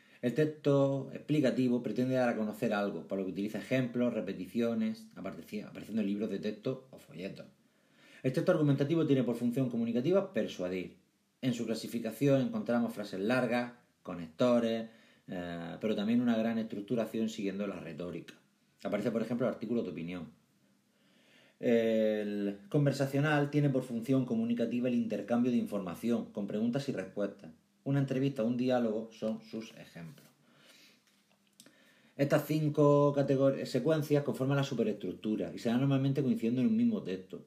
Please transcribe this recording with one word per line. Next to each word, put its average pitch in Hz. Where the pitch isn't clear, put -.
El 120
texto 139
explicativo 127
pretende 127
dar 123
a 117
conocer 107
algo, 98
por 95
lo 95
que 92
utiliza 101
ejemplos, 123
repeticiones, 110
apareci-, 95
apareciendo 90
en 98
libros 101
de 98
texto 117
o -
folletos. -
El 135
texto 175
argumentativo 151
tiene 135
por 117
función 123
comunicativa 123
persuadir. 92
En 127
su 113
clasificación 117
encontramos 117
frases 101
largas, 120
conectores, 113
eh, 87
pero 107
también 113
una 117
gran 113
estructuración 110
siguiendo 101
la 92
retórica. 82
Aparece, 104
por 110
ejemplo, 120
el -
artículo 113
de 90
opinión. 85
El 107
conversacional 143
tiene 147
por 127
función 123
comunicativa 120
el 120
intercambio 117
de 120
información, 104
con 101
preguntas 117
y -
respuestas. 95
Una 139
entrevista 135
o -
un 123
diálogo 120
son 110
sus -
ejemplos. -
Estas 143
cinco 143
categor-, 135
secuencias 147
conforman 135
la 135
superestructura 101
y 90
se 117
dan 120
normalmente 139
coincidiendo 120
en 120
un 110
mismo 113
texto, 90